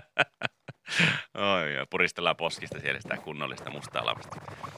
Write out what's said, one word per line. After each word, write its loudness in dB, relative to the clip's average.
Oi 4
joo, -2
puristellaan 4
poskista -2
siellä 0
sitä -4
kunnollista -6
mustaa -4
lammasta. -4